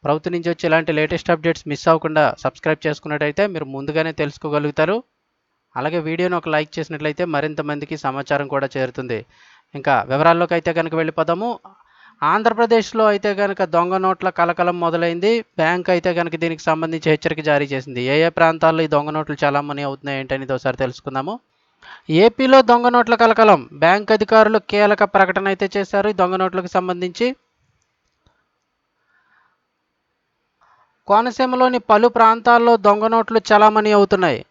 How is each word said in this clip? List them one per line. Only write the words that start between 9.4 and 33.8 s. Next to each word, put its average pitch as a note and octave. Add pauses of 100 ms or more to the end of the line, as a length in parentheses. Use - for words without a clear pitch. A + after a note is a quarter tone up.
ఇంకా C3+ (160)
వివరాల్లోకి E3
అయితే E3
కనుక D#3+
వెళ్ళిపోదాము. E3+ (800)
ఆంధ్రప్రదేశ్లో A3
అయితే G#3
కనుక G3+ (140)
దొంగ F3 (100)
నోట్ల F#3+ (100)
కలకలం E3+
మొదలైంది. E3+ (300)
బ్యాంక్ E3+
అయితే F#3
కనుక E3+
దీనికి E3
సంబంధించి D#3+
హెచ్చరిక D#3
జారీ D3
చేసింది. C3 (120)
ఏ - (120)
ఏ -
ప్రాంతాల్లో D#3+
ఈ D3+
దొంగ D3
నోట్లు D3+
చలామణి C#3+
అవుతున్నాయి C3+
ఏంటనేది C3+
ఒకసారి B2+
తెలుసుకుందాము. C3+ (920)
ఏపీలో C4 (100)
దొంగ A#3+
నోట్ల A#3
కలకలం, A3 (200)
బ్యాంక్ G3
అధికారులు G#3+ (120)
కీలక G#3
ప్రకటన G3
అయితే F#3+
చేశారు G3+
ఈ F#3
దొంగ F#3
నోట్లకు F3+
సంబంధించి. F3+ (3750)
కోనసీమలోని B3+ (100)
పలు A3 (100)
ప్రాంతాల్లో A#3 (140)
దొంగ G#3 (120)
నోట్లు A3+ (100)
చలామణి G#3+